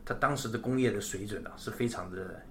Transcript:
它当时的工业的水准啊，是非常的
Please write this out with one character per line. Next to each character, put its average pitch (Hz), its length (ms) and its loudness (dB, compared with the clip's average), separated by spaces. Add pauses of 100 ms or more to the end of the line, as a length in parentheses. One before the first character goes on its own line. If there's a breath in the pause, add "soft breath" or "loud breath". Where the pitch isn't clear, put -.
它 - 120 -2
当 139 200 4
时 123 140 -2
的 117 80 0
工 127 220 2
业 123 120 8
的 101 80 0
水 98 260 -4
准 104 200 -4
啊， - 100 -8
是 - 140 -6
非 120 180 0
常 92 220 -2
的 92 420 -6